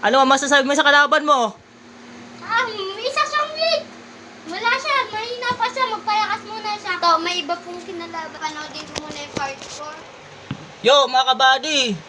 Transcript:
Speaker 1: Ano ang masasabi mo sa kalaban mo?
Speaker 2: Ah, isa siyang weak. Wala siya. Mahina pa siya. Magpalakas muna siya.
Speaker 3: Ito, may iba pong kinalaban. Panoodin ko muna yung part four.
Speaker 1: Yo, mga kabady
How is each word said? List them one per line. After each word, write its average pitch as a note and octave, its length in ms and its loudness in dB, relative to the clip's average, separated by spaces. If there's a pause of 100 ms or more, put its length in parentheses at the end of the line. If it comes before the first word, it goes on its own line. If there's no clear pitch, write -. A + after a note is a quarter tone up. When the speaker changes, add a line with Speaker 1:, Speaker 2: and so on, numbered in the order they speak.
Speaker 1:
Ano A#3+ 160 6
ang C4 80 6
masasabi C4+ 400 4
mo C#4 80 2
sa D4+ 80 4
kalaban C#4+ 400 6
mo? B3+ 320 4 (880)
Speaker 2:
Ah, A4+ 240 0 (320)
isa C#5 240 -2
siyang D5+ 320 -2
weak. D#5+ 280 0 (680)
Wala A4 240 -2
siya. C#5 200 -2 (120)
Mahina A#4+ 480 -6
pa A4+ 160 0
siya. C5 160 0
Magpalakas G#4+ 560 -2
muna G#4+ 320 -8
siya. F#4 240 -6
Speaker 3:
Ito, E4+ 240 4
may F4+ 160 -4
iba E4+ 160 -4
pong F4 320 -12
kinalaban. E4 480 -10
Panoodin D4+ 480 -8
ko D4 240 -8
muna D4 80 -12
yung C#4+ 160 -12
part C4+ 320 -6
four. D4+ 320 -12 (840)
Speaker 1:
Yo, C4 320 6
mga B3+ 240 4
kabady C4 640 2 (100)